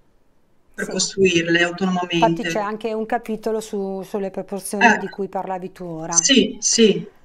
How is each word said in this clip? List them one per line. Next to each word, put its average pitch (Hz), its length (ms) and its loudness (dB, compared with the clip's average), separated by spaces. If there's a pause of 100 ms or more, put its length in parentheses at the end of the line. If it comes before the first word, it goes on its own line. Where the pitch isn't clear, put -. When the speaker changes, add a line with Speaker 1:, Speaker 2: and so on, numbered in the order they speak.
(720)
Speaker 1:
per - 120 -6
Speaker 2:
Sì. - 60 -8
Speaker 1:
costruirle 175 720 2
autonomamente. 175 640 2 (160)
Speaker 2:
Infatti 175 80 -4
c'è 170 100 -2
anche 214 340 -4
un 220 120 -4
capitolo 220 540 -4
su, 196 420 -6
sulle 190 300 -6
proporzioni 196 560 -4
Speaker 1:
Eh. 202 100 6
Speaker 2:
di 185 100 -6
cui 190 220 -6
parlavi 185 420 -8
tu 180 140 -14
ora. 165 280 -8
Speaker 1:
Sì, 226 460 4
sì. 190 480 4 (180)